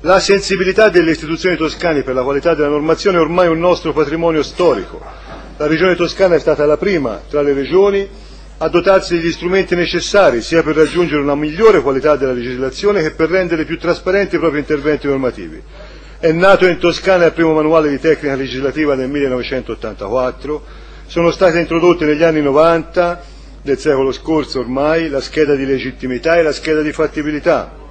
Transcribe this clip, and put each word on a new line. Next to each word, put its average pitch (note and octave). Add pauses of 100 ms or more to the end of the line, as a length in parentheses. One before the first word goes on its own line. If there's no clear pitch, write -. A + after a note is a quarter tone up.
La F3+
sensibilità G3
delle E3
istituzioni E3
toscane D#3
per C3
la C3
qualità C#3
della D3
normazione D#3+
è E3
ormai E3+
un D#3+
nostro E3+
patrimonio D#3
storico. G#2+ (560)
La D3+
Regione E3
Toscana F3
è C#3+
stata D3
la D3
prima D3
tra D3
le C#3+
regioni G3 (500)
a D#3+
dotarsi F3
degli E3
strumenti F3+
necessari E3+
sia E3
per D3
raggiungere D3+
una C#3+
migliore D#3
qualità C3+
della C3
legislazione C3
che D#3
per D#3+
rendere E3+
più D3+
trasparenti F#3
i -
propri D3+
interventi D3
normativi. G#2+ (600)
È E3
nato F#3
in E3
Toscana F3
il D#3
primo E3
manuale D#3
di C#3
tecnica D3
legislativa C3+
nel C3
millenovecentottantaquattro, B2+ (440)
sono E3+
state E3+
introdotte E3
negli D3+
anni D#3+
novanta E3 (360)
del C3
secolo C3+
scorso D3+
ormai D3
la C3+
scheda D3
di C3+
legittimità C3
e E3+
la D3+
scheda D#3
di D3+
fattibilità. D3